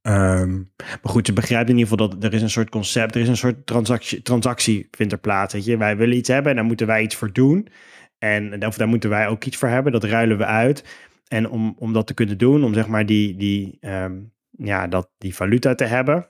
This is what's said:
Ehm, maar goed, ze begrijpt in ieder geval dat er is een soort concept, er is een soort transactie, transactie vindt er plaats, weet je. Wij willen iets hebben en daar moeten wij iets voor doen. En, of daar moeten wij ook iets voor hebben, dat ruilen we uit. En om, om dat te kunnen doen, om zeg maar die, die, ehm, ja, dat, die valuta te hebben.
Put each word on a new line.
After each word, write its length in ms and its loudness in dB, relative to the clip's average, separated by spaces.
Ehm, 500 2
maar 220 -14
goed, 140 2
ze 60 2
begrijpt 380 2
in 60 6
ieder 140 4
geval 180 2
dat 160 -6
er 100 0
is 80 0
een 80 0
soort 200 -2
concept, 440 -2
er 60 0
is 80 2
een 80 2
soort 300 -2
transactie, 560 -2
transactie 680 0
vindt 220 -4
er 60 -4
plaats, 360 -2
weet 100 -6
je. 120 0
Wij 200 0
willen 200 2
iets 120 -2
hebben 220 2
en 60 2
daar 100 0
moeten 200 -2
wij 160 2
iets 140 -4
voor 160 -6
doen. 360 4
En, 480 -4
of 100 -4
daar 120 2
moeten 220 2
wij 180 0
ook 160 -4
iets 120 -8
voor 120 0
hebben, 240 2
dat 120 0
ruilen 340 2
we 60 0
uit. 400 0
En 220 -2
om, 280 -2
om 140 -4
dat 140 2
te 80 -8
kunnen 240 -2
doen, 260 4
om 100 2
zeg 120 2
maar 200 0
die, 300 2
die, 440 -4
ehm, 320 -6
ja, 360 -4
dat, 220 -2
die 160 -8
valuta 400 2
te 100 -2
hebben. 460 0